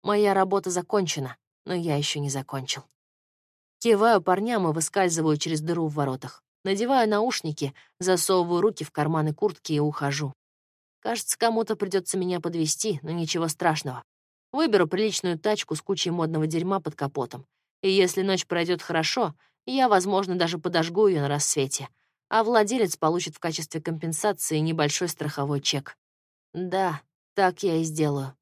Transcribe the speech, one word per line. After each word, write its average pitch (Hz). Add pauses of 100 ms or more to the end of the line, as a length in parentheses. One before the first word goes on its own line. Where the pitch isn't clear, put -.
Моя 208
работа 190
закончена, 175 (280)
но 180
я 165
ещё 143
не 143
закончил. 135 (960)
Киваю 220
парням 190
и 156
выскальзываю 160
через 156
дыру 165
в 147
воротах. 135 (220)
Надеваю 226
наушники, 202 (240)
засовываю 175
руки 202
в -
карманы 156
куртки 180
и 147
ухожу. 143 (680)
Кажется, -
кому-то 226
придётся 196
меня 180
подвезти, 170
но 160
ничего 165
страшного. 156 (500)
Выберу 214
приличную 185
тачку 208
с -
кучей 180
модного 160
дерьма 175
под 151
капотом. 135 (360)
И 190
если 190
ночь 190
пройдёт 170
хорошо, 165 (320)
я, 254
возможно, 185
даже 170
подожгу 170
её 175
на 143
рассвете. 139 (400)
А 220
владелец 220
получит 165
в -
качестве 160
компенсации 165
небольшой 160
страховой 143
чек. - (560)
Да, 180 (320)
так 185
я 170
и 165
сделаю. 147